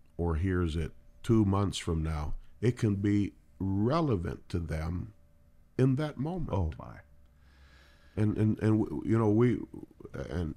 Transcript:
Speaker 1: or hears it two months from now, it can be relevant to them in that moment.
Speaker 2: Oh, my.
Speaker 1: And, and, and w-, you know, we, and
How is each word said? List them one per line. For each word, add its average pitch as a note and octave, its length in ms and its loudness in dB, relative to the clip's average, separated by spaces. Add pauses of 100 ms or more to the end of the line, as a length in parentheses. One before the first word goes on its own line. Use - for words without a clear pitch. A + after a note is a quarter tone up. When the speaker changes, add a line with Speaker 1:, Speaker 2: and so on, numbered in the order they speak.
(180)
Speaker 1:
or E2+ 160 0
hears F2+ 420 0
it D#2+ 160 -4 (300)
two A2+ 240 4
months G2 320 0
from D#2+ 240 -2
now, D2+ 320 -4 (260)
it B2 160 2
can G#2 200 2
be G#2 360 2 (260)
relevant G2+ 920 -2
to F2 80 -4
them E2+ 560 -6 (640)
in C3 180 4
that D3+ 220 -4
moment. E3 340 -4
Speaker 2:
Oh, F2 260 0
my. A#1+ 180 -16 (1160)
Speaker 1:
And, G#2 220 2
and, G#2+ 240 2
and G#2+ 240 4
w-, C2+ 220 -6
you A2 120 2
know, A2+ 120 4
we, A2+ 280 4 (540)
and D2+ 440 -4